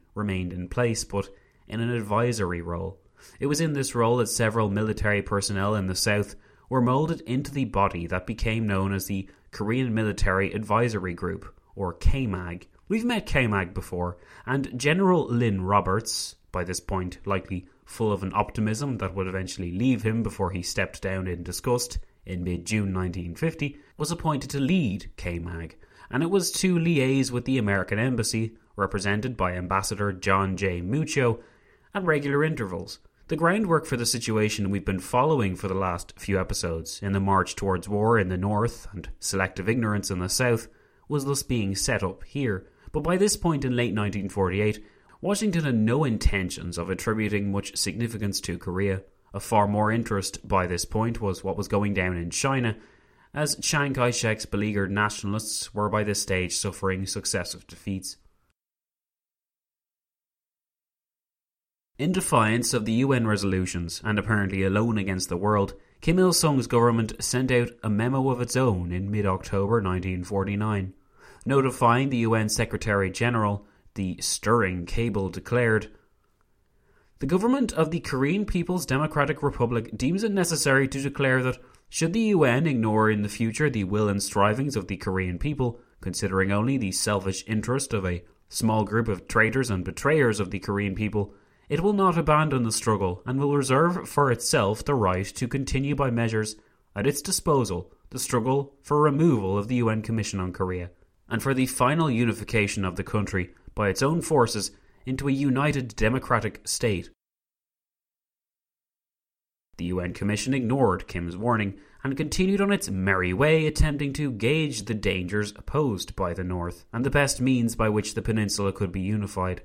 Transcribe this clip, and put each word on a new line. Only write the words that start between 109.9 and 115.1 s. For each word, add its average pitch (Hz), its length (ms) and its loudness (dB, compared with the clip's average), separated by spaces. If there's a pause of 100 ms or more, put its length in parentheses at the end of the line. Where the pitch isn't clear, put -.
N 90 120 -4
Commission 104 400 -2
ignored 123 560 2
Kim's 87 300 -6
warning 107 400 0 (260)
and 135 140 -2
continued 190 420 0
on 202 100 2
its 202 200 -2
merry 92 420 2
way, 156 340 4
attempting 147 480 2
to 147 160 -2
gauge 123 540 0
the 113 100 -4
dangers 101 580 -2 (120)